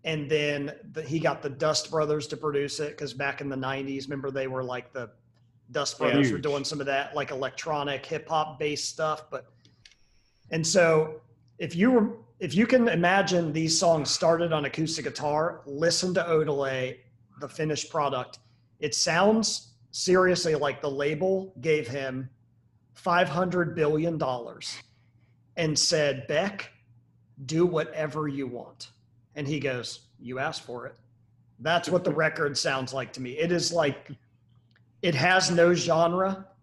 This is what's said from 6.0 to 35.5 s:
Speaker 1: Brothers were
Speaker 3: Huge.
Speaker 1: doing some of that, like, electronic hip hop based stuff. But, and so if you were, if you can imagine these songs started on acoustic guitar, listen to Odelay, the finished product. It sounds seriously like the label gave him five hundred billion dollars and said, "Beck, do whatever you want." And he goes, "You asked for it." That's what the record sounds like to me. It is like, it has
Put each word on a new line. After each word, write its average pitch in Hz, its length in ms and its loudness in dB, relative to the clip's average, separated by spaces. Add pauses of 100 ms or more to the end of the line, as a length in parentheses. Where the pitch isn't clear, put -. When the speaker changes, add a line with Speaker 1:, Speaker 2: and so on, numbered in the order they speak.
Speaker 1:
Brothers 139 240 4
were - 60 -2
Speaker 3:
Huge. 131 60 -8
Speaker 1:
doing 143 220 -2
some 147 160 -6
of 135 60 -4
that, 139 280 -2
like, 143 160 -4
electronic 139 720 -4
hip 151 240 -8
hop 151 300 -2
based 147 300 -4
stuff. 156 420 -4
But, 127 160 -10 (1040)
and 160 160 -2
so 160 540 4 (380)
if 165 180 -8
you 208 140 6
were, 226 200 6 (300)
if 147 140 -4
you 214 120 6
can 247 220 6
imagine 175 640 2
these 160 260 0
songs 165 320 2
started 170 420 2
on 151 120 0
acoustic 156 400 -4
guitar, 151 600 -2
listen 180 500 0
to 180 100 2
Odelay, 139 760 0 (420)
the 143 80 -10
finished 151 420 -4
product. 135 500 -2 (400)
It 151 160 -2
sounds 202 760 2 (180)
seriously 180 640 4
like 139 260 -2
the 147 80 -2
label 160 720 -2
gave 151 260 2
him 131 420 -6 (680)
five 175 340 2
hundred 170 480 0
billion 156 420 2
dollars 127 580 -6 (800)
and 156 220 0
said, 143 480 2
"Beck, 180 460 -2 (760)
do 160 180 2
whatever 156 640 -2
you 139 200 -6
want." - 420 -14 (460)
And 147 100 -6
he 147 140 -2
goes, 127 480 -6 (100)
"You 127 220 -10
asked 147 220 -6
for 120 240 -12
it." - 80 -16 (680)
That's 165 280 2
what 175 160 2
the 175 80 2
record 151 460 0
sounds 135 340 -2
like 131 220 -6
to 131 80 -12
me. 127 160 -8
It 170 140 0
is 165 200 0
like, 147 380 0 (880)
it 175 140 2
has 180 360 4